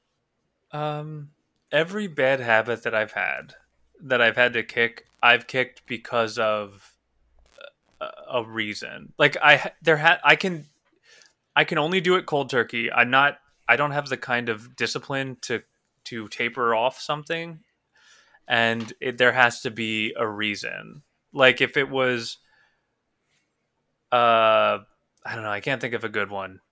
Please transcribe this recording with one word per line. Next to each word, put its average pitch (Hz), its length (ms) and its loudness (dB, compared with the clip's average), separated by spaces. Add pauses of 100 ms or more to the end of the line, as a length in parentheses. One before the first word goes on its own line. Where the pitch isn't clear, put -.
(800)
Um, 151 500 -8 (420)
every 185 340 -2
bad 135 340 0
habit 113 440 2
that 113 100 -4
I've 107 180 -2
had, 76 420 -6 (480)
that 131 180 2
I've 113 160 4
had 123 160 4
to 117 100 -2
kick, - 440 -2 (160)
I've 120 260 -8
kicked 127 380 -6
because 113 520 -6
of 107 540 -6 (1080)
a, - 60 -8 (280)
a 120 100 -2
reason. 110 760 -10
Like, 147 240 4
I 147 140 8
ha-, - 140 -2 (120)
there 160 140 4
ha-, 160 260 4
I 151 140 8
can, 160 300 -4 (880)
I 151 80 6
can 160 140 -4
only 170 220 0
do 180 160 2
it 180 100 -4
cold 139 240 -2
turkey. 117 420 -2
I'm 120 180 2
not, 139 280 4 (300)
I 117 80 6
don't 147 160 0
have 143 160 -4
the 131 80 -4
kind 120 320 -4
of 113 280 -8
discipline 135 680 -6
to, 113 200 -6 (420)
to 113 240 -12
taper 117 460 -2
off 120 260 0
something, 165 600 -8 (880)
and 117 520 0
it, 123 180 -6
there 123 140 4
has 120 300 2
to 127 80 -6
be 110 460 -4
a 117 100 -2
reason. 101 760 -6 (300)
Like, 131 280 6
if 131 160 0
it 139 140 0
was, 127 480 -2 (1700)
uh, 113 680 4 (460)
I - 100 -10
don't 113 100 -10
know, 107 60 -6
I 101 100 -6
can't 135 200 -4
think 120 140 -6
of 113 100 -6
a 110 40 -6
good 104 220 -4
one. 95 300 -12 (120)